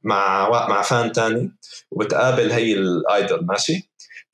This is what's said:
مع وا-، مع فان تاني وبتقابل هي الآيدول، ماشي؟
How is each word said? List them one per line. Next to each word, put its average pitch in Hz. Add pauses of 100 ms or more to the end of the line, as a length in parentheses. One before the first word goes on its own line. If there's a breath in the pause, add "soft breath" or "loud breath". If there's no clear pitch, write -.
مع 98
وا-، 117
مع 101
فان 117
تاني 113 (380 loud breath)
وبتقابل 113
هي 117
الآيدول، 95
ماشي؟ 127 (420 loud breath)